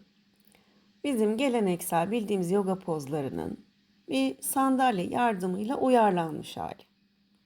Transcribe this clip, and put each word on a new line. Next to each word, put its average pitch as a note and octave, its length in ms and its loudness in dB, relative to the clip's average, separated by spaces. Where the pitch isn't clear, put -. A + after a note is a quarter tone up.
bizim A3 320 2
geleneksel G3 760 0
bildiğimiz G3+ 400 0
yoga F#3+ 280 0
pozlarının C#3 840 -6
bir C4+ 340 -2
sandalye B3+ 640 2
yardımıyla G#3+ 720 -2
uyarlanmış G3+ 800 2
hali. - 260 -10